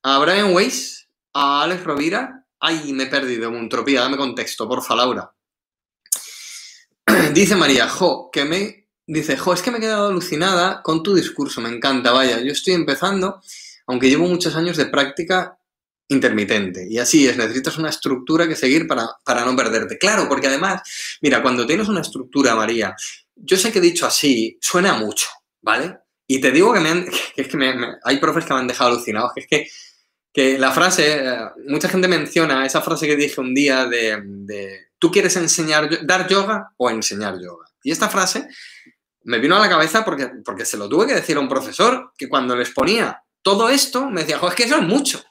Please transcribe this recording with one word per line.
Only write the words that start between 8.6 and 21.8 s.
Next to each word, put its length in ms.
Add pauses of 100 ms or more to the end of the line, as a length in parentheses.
dice, 280
"Jo, 160
es 80
que 100
me 80
he 20
quedado 280
alucinada 760
con 180
tu 140
discurso. 460
Me 80
encanta, 420
vaya. 300
Yo 100
estoy 240
empezando, 680 (460)
aunque 200
llevo 200
muchos 280
años 220
de 80
práctica 720 (500)
intermitente". 800
Y 100
así 280
es, 80
necesitas 440
una 100
estructura 580
que 80
seguir 320
para, 200 (180)
para 200
no 100
perderte. 420
Claro, 320
porque 180
además, 340 (400)
mira, 200
cuando 240
tienes 220